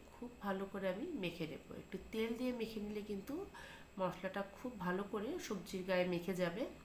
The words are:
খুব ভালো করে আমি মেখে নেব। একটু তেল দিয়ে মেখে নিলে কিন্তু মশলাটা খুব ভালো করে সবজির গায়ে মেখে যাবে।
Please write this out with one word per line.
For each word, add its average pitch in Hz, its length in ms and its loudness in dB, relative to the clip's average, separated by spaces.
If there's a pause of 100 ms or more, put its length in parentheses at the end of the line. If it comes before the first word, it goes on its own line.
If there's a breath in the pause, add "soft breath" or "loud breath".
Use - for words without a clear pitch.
(160)
খুব 240 140 -8 (160)
ভালো 196 260 2
করে 190 220 0
আমি 226 120 0 (180)
মেখে 165 280 0
নেব। - 140 -8 (160)
একটু - 160 -6 (160)
তেল 226 160 4 (100)
দিয়ে 254 200 4
মেখে 220 260 0
নিলে 208 160 0 (100)
কিন্তু 196 220 -2 (680 loud breath)
মশলাটা 185 420 2 (160)
খুব 254 140 -4 (140)
ভালো 185 260 4
করে 214 180 0 (180)
সবজির 185 420 -2
গায়ে 180 240 8
মেখে 175 280 2
যাবে। 175 220 4 (220)